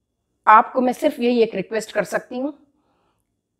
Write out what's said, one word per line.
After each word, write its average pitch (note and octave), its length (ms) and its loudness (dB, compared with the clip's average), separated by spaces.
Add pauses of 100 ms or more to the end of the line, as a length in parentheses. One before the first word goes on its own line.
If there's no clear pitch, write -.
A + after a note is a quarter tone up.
(460)
आपको A3+ 340 4
मैं B3 120 0
सिर्फ D4 280 -2
यही A#3+ 220 2
एक A3 120 -2
request G#3 380 -6
कर G3+ 120 -2
सकती A#3 340 -8
हूँ, C#4+ 200 -8 (1000)